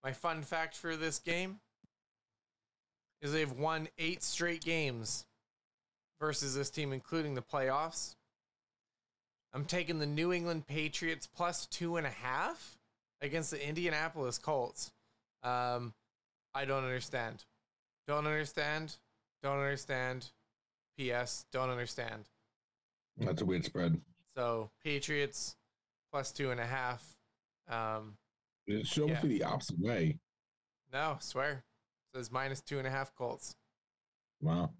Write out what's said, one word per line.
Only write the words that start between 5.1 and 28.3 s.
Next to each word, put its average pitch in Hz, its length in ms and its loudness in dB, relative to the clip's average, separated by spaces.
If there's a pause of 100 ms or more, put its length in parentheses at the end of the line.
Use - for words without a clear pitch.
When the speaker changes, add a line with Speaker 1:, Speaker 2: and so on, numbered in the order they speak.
Speaker 1:
versus 147 340 0
this 139 160 0
team, 143 220 -2
including 147 420 0
the 123 80 -2
playoffs. 143 760 0 (1400)
I'm 139 100 -2
taking 165 340 0
the 151 80 2
New 156 260 2
England 170 340 0
Patriots 156 600 -2
plus - 400 -2
two 170 300 -2
and 160 100 0
a 135 40 0
half 139 680 -2 (420)
against 147 300 0
the 143 180 -4
Indianapolis 156 720 0
Colts. - 540 0 (520)
Um, 123 500 0 (600)
I 139 100 0
don't 135 200 2
understand. 123 600 -2 (640)
Don't 147 180 2
understand. 151 680 0 (460)
Don't 139 160 2
understand. 131 720 0 (680)
P 127 160 0
S, 120 400 -2
don't 131 180 2
understand. 117 540 -2 (960)
Speaker 2:
That's 85 240 2
a - 20 2
weird 90 200 2
spread. 82 360 4 (360)
Speaker 1:
So, 117 340 0 (120)
Patriots 143 760 0 (540)
plus 139 220 -2
two 135 180 2
and 120 100 0
a 117 60 0
half. 123 380 -2 (640)
Um, 110 480 -2 (500)